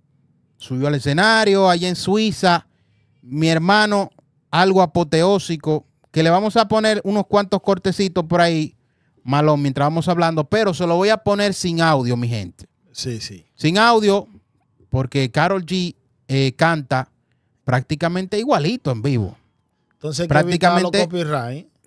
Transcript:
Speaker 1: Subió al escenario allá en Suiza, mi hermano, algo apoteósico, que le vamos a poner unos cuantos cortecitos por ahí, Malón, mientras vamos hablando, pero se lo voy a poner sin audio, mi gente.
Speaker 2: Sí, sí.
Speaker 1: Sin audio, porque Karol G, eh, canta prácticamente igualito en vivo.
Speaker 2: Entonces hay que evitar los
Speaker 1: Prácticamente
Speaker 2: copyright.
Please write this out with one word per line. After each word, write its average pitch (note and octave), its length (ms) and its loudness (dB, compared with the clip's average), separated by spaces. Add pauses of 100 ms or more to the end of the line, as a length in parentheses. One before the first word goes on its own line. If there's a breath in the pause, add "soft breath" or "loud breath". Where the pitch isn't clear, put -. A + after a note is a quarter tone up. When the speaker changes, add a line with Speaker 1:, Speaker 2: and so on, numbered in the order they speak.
(560)
Speaker 1:
Subió C3 300 -6
al D3 80 0
escenario G3 760 2
allá F3 200 0
en F3+ 80 -4
Suiza, F#3 680 0 (540)
mi D3 280 -2
hermano, G3+ 640 2 (400)
algo F#3+ 300 4
apoteósico, E3 1040 0 (260)
que D#3+ 120 0
le E3 80 4
vamos G3+ 260 2
a A3 120 2
poner G#3+ 360 0
unos G3 220 -2
cuantos G3+ 340 0
cortecitos F#3+ 640 -2
por E3+ 160 0
ahí, E3 360 0 (480)
Malón, D3 360 2
mientras C#3+ 260 0
vamos D#3+ 220 -2
hablando, E3 360 0
pero G#3 280 0
se E3+ 140 -4
lo E3+ 100 0
voy F#3+ 120 2
a G#3+ 100 0
poner G3+ 340 0
sin E3+ 300 -4
audio, B2 340 2
mi A#2+ 120 -4
gente. G#2 380 -8 (260)
Speaker 2:
Sí, A#2 280 -10
sí. F#2 240 -16 (120)
Speaker 1:
Sin D#3+ 200 -2
audio, G#3+ 520 2 (600)
porque C3 440 -2
Karol F3+ 340 0
G, F3+ 300 -4 (320)
eh, C3+ 280 0
canta D3+ 520 -2 (560)
prácticamente E3+ 760 -4
igualito A3 540 -2
en A2 100 -6
vivo. A#2 340 -2 (580)
Speaker 2:
Entonces D3+ 260 -8
hay E3+ 80 -4
que D3 100 4
evitar F3 420 2
los F3+ 120 -2
Speaker 1:
Prácticamente F3 340 -2
Speaker 2:
copyright. C#3 420 -8 (180)